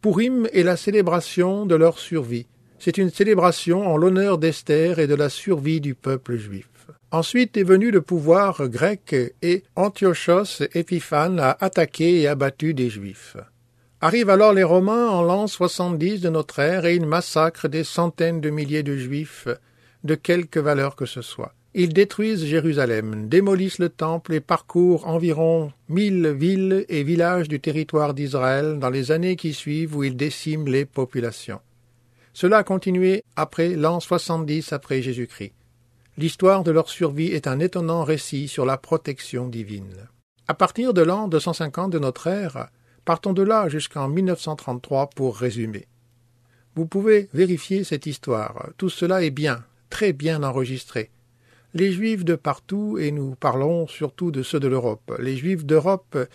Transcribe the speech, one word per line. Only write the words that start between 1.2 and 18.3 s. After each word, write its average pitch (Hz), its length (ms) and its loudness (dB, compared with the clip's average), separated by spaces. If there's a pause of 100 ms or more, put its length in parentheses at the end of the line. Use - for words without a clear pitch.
de 175 100 4
leur 160 220 6
survie. 120 480 -6 (340)
C'est 175 180 -2
une 190 120 2
célébration 185 760 2
en 165 100 2
l'honneur 185 420 4
d'Esther 160 600 2
et 151 80 4
de 143 80 4
la 143 140 2
survie 156 520 -2
du 143 140 -4
peuple 127 420 -4
juif. 101 300 -10 (440)
Ensuite 220 460 0
est 202 60 2
venu 190 280 6
le 180 120 4
pouvoir 170 680 2
grec 160 460 -2 (260)
et 180 220 0 (140)
Antiochos 185 880 0 (100)
Épiphane 170 640 0
a 135 220 2
attaqué 175 640 2
et 143 40 4
abattu 143 480 0
des 127 160 0
Juifs. 101 460 -14 (640)
Arrivent 202 300 2
alors 208 220 8
les 190 120 6
Romains 196 440 4
en 180 140 2
l'an 190 240 2
soixante-dix 180 760 -2
de 175 80 0
notre 160 300 -2
ère 165 280 0
et 170 100 4
ils 165 100 0
massacrent 160 640 0
des 156 160 -2
centaines 170 560 -2